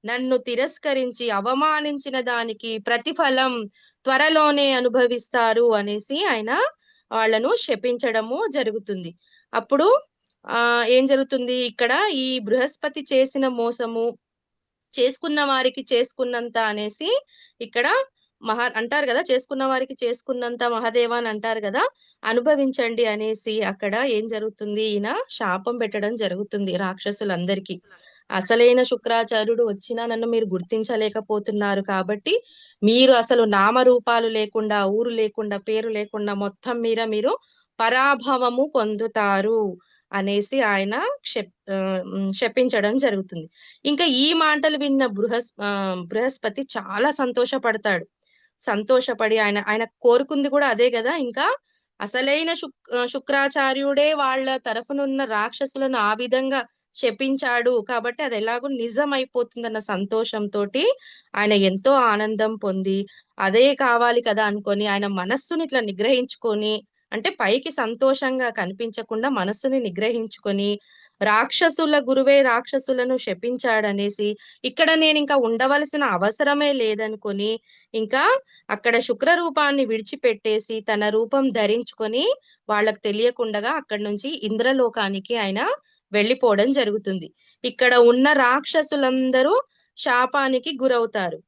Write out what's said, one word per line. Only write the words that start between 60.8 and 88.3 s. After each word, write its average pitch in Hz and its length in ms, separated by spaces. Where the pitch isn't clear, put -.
ఆయన 208 160
ఎంతో 196 400
ఆనందం 220 640
పొంది, 196 500
అదే 233 360
కావాలి 240 480
కదా 220 220
అనుకొని 208 420
ఆయన 202 200
మనస్సుని 214 580
ఇట్లా 269 160
నిగ్రహించుకొని, 214 1040
అంటే 226 180
పైకి 262 400
సంతోషంగా 262 800
కనిపించకుండా 220 800
మనస్సుని 262 520
నిగ్రహించుకొని, 208 1000
రాక్షసుల 294 760
గురువే 269 440
రాక్షసులను 254 720
శపించాడనేసి, 208 1200
ఇక్కడ 294 260
నేను 311 280
ఇంకా 285 180
ఉండవలసిన 269 680
అవసరమే 277 680
లేదనుకొని, 214 880
ఇంకా 262 460
అక్కడ 233 280
శుక్ర 254 360
రూపాన్ని 294 500
విడిచిపెట్టేసి 220 960
తన 208 280
రూపం 233 420
ధరించుకొని 220 800
వాళ్ళకు 214 280
తెలియకుండగా 220 760
అక్కడి 220 300
నుంచి 208 400
ఇంద్రలోకానికి 220 920
ఆయన 208 300
వెళ్ళిపోవడం 220 600
జరుగుతుంది. 208 600
ఇక్కడ 247 300
ఉన్న 247 380